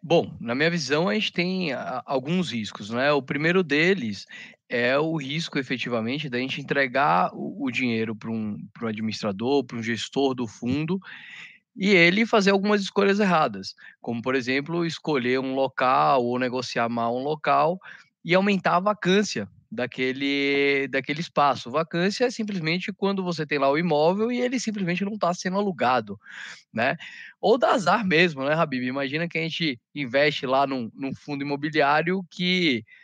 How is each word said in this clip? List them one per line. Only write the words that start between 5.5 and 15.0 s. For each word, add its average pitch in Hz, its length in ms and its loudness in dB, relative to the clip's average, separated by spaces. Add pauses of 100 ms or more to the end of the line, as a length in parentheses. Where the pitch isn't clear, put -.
efetivamente, 127 720 -4
da 120 80 -4
gente 131 240 -4
entregar 139 720 2
o, 143 320 -8
o 127 60 -2
dinheiro 113 440 -2
pra 113 140 -10
um, 110 260 -4 (160)
pra - 140 -10
um 113 40 -2
administrador, 110 760 -2
pra 113 160 -8
um - 20 -6
gestor 123 540 -2
do 123 100 -4
fundo, 151 540 -2 (760)
e 196 140 0
ele 185 340 6
fazer 202 280 4
algumas 202 320 2
escolhas 196 360 2
erradas, 151 540 2 (260)
como, 117 220 -4
por 127 140 0
exemplo, 143 500 0
escolher 131 540 0